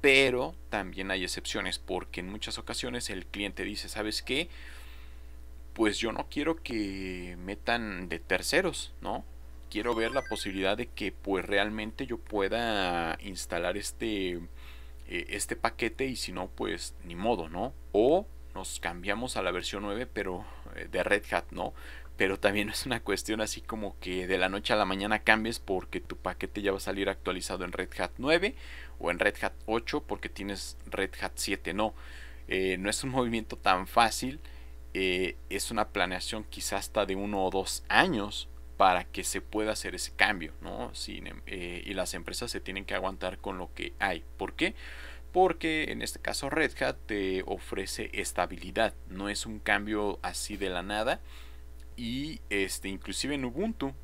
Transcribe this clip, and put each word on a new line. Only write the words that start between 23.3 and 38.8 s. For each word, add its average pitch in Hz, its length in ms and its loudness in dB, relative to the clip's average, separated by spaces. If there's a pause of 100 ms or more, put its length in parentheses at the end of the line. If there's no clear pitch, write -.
así - 220 -2
como 107 360 -6
que 92 280 -2
de 92 120 4
la 92 100 4
noche 101 240 0
a 107 40 8
la 104 80 6
mañana 98 360 2
cambies 110 380 4
porque 92 420 0
tu - 160 -8
paquete 95 460 -4
ya 98 80 4
va 98 60 2
a 98 40 -4
salir 98 280 0
actualizado 92 560 -2
en 90 80 -4
Red 90 160 -2 (100)
Hat 92 200 0
nueve 175 360 4 (440)
o 82 120 0
en 87 80 2
Red 101 240 6
Hat 101 120 0 (120)
ocho 117 380 2
porque - 240 -4
tienes - 480 -6 (100)
Red 98 240 0 (100)
Hat 95 140 -2
siete, 95 400 0
no. 107 200 2 (540)
Eh, 92 300 4
no 98 120 2
es - 120 0
un 135 80 0
movimiento 117 460 2
tan 92 300 4
fácil, 120 540 4 (540)
eh, 92 420 4 (120)
es - 220 -2
una 107 180 2
planeación 92 560 0
quizá - 320 -2
hasta 101 300 2
de 95 100 0
uno 101 280 2
o 92 60 4
dos 95 380 0
años 107 600 6 (280)
para 90 280 8